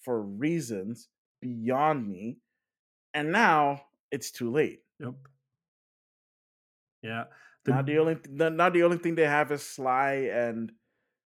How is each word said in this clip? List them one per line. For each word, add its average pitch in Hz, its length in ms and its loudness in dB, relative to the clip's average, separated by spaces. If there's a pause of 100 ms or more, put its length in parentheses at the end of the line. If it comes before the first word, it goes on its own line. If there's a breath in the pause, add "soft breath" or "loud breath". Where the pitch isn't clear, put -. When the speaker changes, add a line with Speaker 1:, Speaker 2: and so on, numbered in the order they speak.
Speaker 1:
for 117 200 -2
reasons 117 840 -4 (320)
beyond 127 680 0
me. 101 320 -10 (760)
And 151 180 -2
now 151 540 4 (240)
it's - 200 -8
too 117 200 -4
late. 135 300 0 (200)
Speaker 2:
Yep. 127 140 -10 (1900)
Yeah. 113 220 -8 (420 soft breath)
Speaker 1:
Now 135 160 2
Speaker 2:
The 139 100 -2
Speaker 1:
the 151 60 2
only 160 180 4
th-, 139 220 -16
the, 160 120 2
now 170 200 4
the 170 120 4
only 170 160 4
thing 170 160 -2
they 160 120 4
have 147 260 2
is 143 100 -4
Sly 135 500 0 (200)
and 113 400 -2 (580)